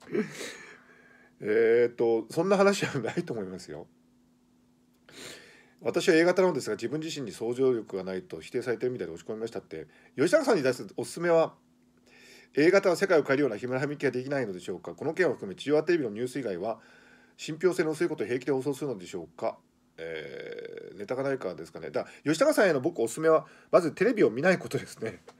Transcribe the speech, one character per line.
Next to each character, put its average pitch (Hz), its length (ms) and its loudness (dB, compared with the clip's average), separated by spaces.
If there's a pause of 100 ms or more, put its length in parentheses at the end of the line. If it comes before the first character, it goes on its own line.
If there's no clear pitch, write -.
<laughs> - 1400 -12
え 113 500 4
ー - 40 -20
と、 113 340 2
そ 165 140 -2
ん 190 60 0
な 196 80 4
話 196 280 4
は 135 140 -4
な 113 160 -6
い 175 80 -2
と 151 100 -8
思 110 100 -6
い - 20 -10
ま 92 140 -12
す - 120 -16
よ。 76 160 -12 (1900)
「私 165 280 0
は 165 60 8
A 160 80 6
型 180 180 4
な 185 80 6
の 175 40 0
で 131 80 -4
す 110 80 -6
が、 107 60 -2
自 113 140 -4
分 147 100 -4
自 156 200 -8
身 131 60 -8
に 98 60 -8
想 117 220 -4
像 131 200 4
力 107 240 -4
が 92 60 -6
な 92 120 -6
い 92 80 -6
と 80 180 -14
否 - 100 -18
定 123 100 -4
さ 120 100 -2
れ 110 60 -2
て 120 80 -4
る 127 60 0
み 120 80 -6
た 92 60 -6
い - 20 -8
で 80 60 -10
落 85 100 -14
ち - 40 -20
込 110 80 -8
み 110 60 -10
ま 113 60 -4
し 113 40 -12
た」 95 80 -8
っ - 40 -10
て、 78 240 -14 (300)
吉 208 140 2
高 311 120 6
さ 254 100 4
ん 196 40 4
に 143 60 0
対 127 100 2
す 131 100 -12
る 98 140 -14
お 120 80 -4
す - 80 -12
す 165 60 -10
め 170 100 0
は、 165 260 4 (1000)
「A 160 160 6
型 196 180 6
は 170 60 4
世 196 120 0
界 170 120 6
を 131 40 4
変 139 100 0
え 135 40 4
る 143 40 2
よ 143 60 4
う - 20 0
な 104 80 -4
ヒ 120 100 -8
マ 127 80 -2
ラ 131 60 -2
ヤ 143 60 -2
日 147 100 -6
記 - 80 -2
が 127 60 0
で 123 120 -4
き 131 60 -10
な 139 100 -2
い 120 80 -2
の 98 60 -6
で 90 60 -10
し 90 100 -12
ょ 92 60 -6
う 82 40 -10
か？」 87 160 -12
こ 120 100 -8
の 160 80 -2
件 170 160 2
を 117 40 0
含 101 160 -10
め、 90 60 -10
地 - 100 -14
上 147 120 2
波 156 60 2
テ 170 100 2
レ 170 60 2
ビ 143 60 -2
の 107 60 -4
ニ 104 100 -8
ュ - 20 -4
ー 127 40 -2
ス 135 120 -8
以 131 40 -6
外 98 140 -4
は、 110 220 -6 (580)
信 156 200 -10
憑 175 160 4
性 170 100 0
の 156 80 -2
薄 160 140 -2
い - 20 2
こ 156 80 -4
と - 80 -4
を - 40 -4
平 123 120 -2
気 - 60 -14
で 147 80 0
放 131 80 0
送 143 120 -2
す 131 80 -12
る 147 60 -4
の 117 100 -6
で 90 80 -14
し 90 100 -12
ょ 85 80 -8
う 78 40 -16 (100)
か？ - 200 -4 (400)
え 76 960 -12
ー、 - 40 -20
ネ 101 80 -10
タ 123 100 -4
が 135 80 -2
な 139 80 -2
い 135 60 -2
か 98 120 -6
ら 87 60 -6
で 82 100 -12
す - 60 -18
か - 80 -14
ね。 78 100 -10
だ 104 140 -4
か - 60 -20 (160)
ら、 147 80 2
吉 - 60 0
高 285 140 6
さ 262 100 4
ん 190 60 6
へ 160 40 4
の 135 80 0
僕 165 180 -2
お 113 80 2
す - 80 -8
す - 40 -8
め 160 100 4
は、 156 160 6 (260)
ま 170 100 8
ず 160 100 0
テ - 140 0
レ 247 80 4
ビ 208 100 4
を 123 60 6
見 117 120 -4
な 185 100 4
い 175 60 4
こ - 120 -10
と 139 80 -2
で 95 80 -8
す - 140 -16
ね。 107 220 -8 (180)